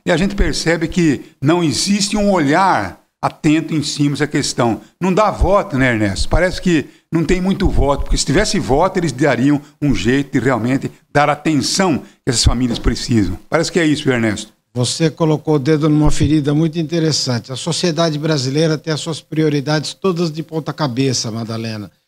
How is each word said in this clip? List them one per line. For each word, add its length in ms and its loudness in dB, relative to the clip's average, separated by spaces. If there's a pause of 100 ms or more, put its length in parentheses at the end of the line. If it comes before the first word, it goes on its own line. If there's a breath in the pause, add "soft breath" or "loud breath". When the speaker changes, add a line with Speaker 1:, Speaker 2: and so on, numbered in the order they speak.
Speaker 1:
e 80 0
a 60 2
gente 160 0
percebe 540 0
que 340 0 (180 loud breath)
não 240 2
existe 540 0
um 140 2
olhar 680 2 (220)
atento 540 0
em 80 0
cima 280 -2
dessa 140 -2
questão. 560 -2 (180 loud breath)
Não 140 0
dá 160 2
voto, 480 2
né, 160 2
Ernesto? 360 0
Parece 300 0
que 280 0 (240 loud breath)
não 120 0
tem 160 0
muito 300 0
voto, 360 2
porque 120 0
se 80 -4
tivesse 340 0
voto, 380 0
eles 140 0
dariam 500 2 (180 loud breath)
um 140 2
jeito 380 0
de 120 0
realmente 480 -2 (200 loud breath)
dar 180 2
a 40 0
atenção 680 0
que 320 -8
essas 120 0
famílias 360 0
precisam. 580 0 (100)
Parece 240 0
que 80 0
é 60 2
isso, 240 0
Ernesto. 420 -2 (240)
Speaker 2:
Você 360 0
colocou 460 0
o 20 -2
dedo 280 2
numa 220 4
ferida 420 2
muito 280 0
interessante. 720 -2
A 40 -8
sociedade 640 -2
brasileira 580 0
tem 160 -6
as 80 -4
suas 220 -8
prioridades 720 -2
todas 380 -2
de 100 -8
ponta 320 -8
cabeça, 560 -2
Madalena. 600 -8 (160)